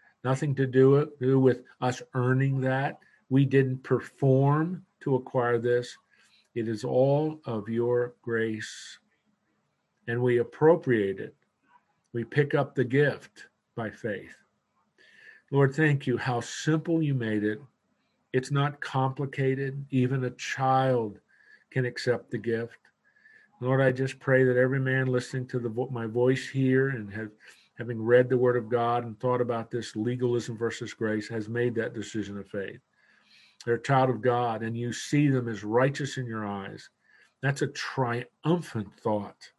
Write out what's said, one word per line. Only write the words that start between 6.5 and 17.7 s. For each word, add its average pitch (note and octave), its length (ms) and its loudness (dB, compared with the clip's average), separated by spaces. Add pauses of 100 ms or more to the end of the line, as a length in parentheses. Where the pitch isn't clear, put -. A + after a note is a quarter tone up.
It A2+ 140 -4
is A2+ 160 -6
all C#3 580 2
of G#2+ 240 -6
your A#2+ 540 0
grace, A2+ 800 -6 (1080)
and A#2+ 140 -2
we B2 160 4
appropriate A#2+ 840 2
it. - 160 -14 (800)
We A#2 100 -4
pick C#3+ 320 0
up C#3 180 -2
the B2+ 120 0
gift C3 600 -2 (280)
by A2 140 -6
faith. - 440 -10 (1160)
Lord, C#3 240 2
thank D3 320 2
you A#2+ 100 0
how A#2+ 220 -2
simple D#3+ 640 -2
you C#3+ 100 0
made A2 300 -2
it. G#2+ 180 -2 (720)